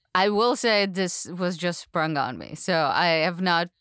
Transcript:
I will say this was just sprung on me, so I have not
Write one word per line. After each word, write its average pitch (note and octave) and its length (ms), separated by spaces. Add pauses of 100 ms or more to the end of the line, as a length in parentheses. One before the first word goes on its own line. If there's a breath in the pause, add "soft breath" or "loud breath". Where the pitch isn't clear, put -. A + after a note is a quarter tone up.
(160)
I F#3+ 140
will A3+ 260
say G#3 300
this F#3 400
was F3+ 320
just F3 240
sprung D#3 360
on A#2+ 200
me, - 180
so D#3+ 380
I F3 140
have E3 340
not F3 280 (120)